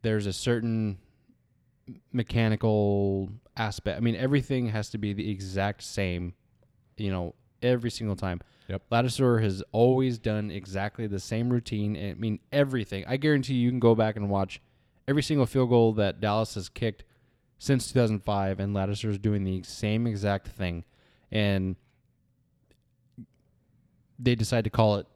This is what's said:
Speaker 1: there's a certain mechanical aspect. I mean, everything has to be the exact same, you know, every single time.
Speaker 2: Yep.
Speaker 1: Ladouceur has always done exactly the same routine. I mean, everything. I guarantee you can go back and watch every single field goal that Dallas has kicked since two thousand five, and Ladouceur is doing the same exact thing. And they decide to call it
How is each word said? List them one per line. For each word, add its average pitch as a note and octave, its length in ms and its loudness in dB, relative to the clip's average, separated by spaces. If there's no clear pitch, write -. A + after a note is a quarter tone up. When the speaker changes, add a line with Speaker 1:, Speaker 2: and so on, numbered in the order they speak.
Speaker 1:
there's A2 240 0
a F#2+ 80 -2
certain A2+ 640 -2
mechanical G#2 1160 0
aspect. G#2 420 -4
I - 20 -8
mean, A#2 160 2
everything C3 540 0
has G#2+ 220 -4
to A#2 60 -8
be G#2 160 -2
the G2 160 -4
exact G2 540 -4
same, F2 500 -4
you G2+ 140 -4
know, F2+ 240 -4
every A#2+ 300 0
single G#2 240 -4
time. F2+ 240 -4
Speaker 2:
Yep. G2 220 -8
Speaker 1:
Ladouceur A#2+ 520 4
has G2 180 0
always B2+ 440 4
done G#2+ 320 -4
exactly G2 580 -6
the G2 120 -4
same A#2 320 -2
routine. G#2 460 -2
I F#2+ 160 -6
mean, G#2+ 260 -4
everything. C3 540 0
I C3 100 -2
guarantee C#3 380 2
you A#2+ 140 4
can B2+ 100 0
go A#2 160 8
back A2 200 2
and G2+ 140 -2
watch G2 320 -2
every C#3 160 2
single C#3+ 220 2
field B2+ 240 0
goal A#2 240 6
that G2+ 280 0
Dallas G#2+ 340 0
has F#2 140 -8
kicked - 340 -6
since C3 320 0
two C3 80 2
thousand G#2+ 240 2
five, G2 360 0
and G2+ 160 -2
Ladouceur G2+ 340 -2
is G2 100 -2
doing G#2 240 0
the F#2+ 200 -2
same A2 440 -2
exact G2+ 400 -2
thing. F2 380 -4
And G2 420 2
they A#2+ 160 4
decide A2+ 300 2
to G#2+ 40 -2
call G#2+ 280 4
it F#2+ 180 -8